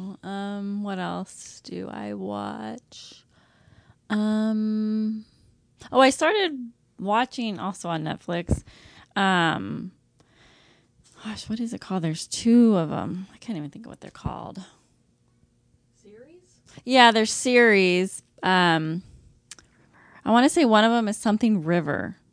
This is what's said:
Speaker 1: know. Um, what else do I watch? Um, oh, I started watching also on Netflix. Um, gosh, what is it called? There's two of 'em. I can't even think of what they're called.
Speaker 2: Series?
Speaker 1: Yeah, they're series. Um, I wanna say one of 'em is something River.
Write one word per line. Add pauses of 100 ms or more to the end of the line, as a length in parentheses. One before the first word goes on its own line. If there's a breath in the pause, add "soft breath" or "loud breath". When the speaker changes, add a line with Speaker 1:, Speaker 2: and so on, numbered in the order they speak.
(220)
Speaker 1:
know.
Um,
what
else
do
I
watch? (840 soft breath)
Um, (680 loud breath)
oh,
I
started (300)
watching
also
on
Netflix. (540 loud breath)
Um, (1300 soft breath)
gosh,
what
is
it
called?
There's
two
of
'em.
I
can't
even
think
of
what
they're
called. (1400 soft breath)
Speaker 2:
Series? (240 loud breath)
Speaker 1:
Yeah,
they're
series. (220)
Um, (1200 soft breath)
I
wanna
say
one
of
'em
is
something
River. (160)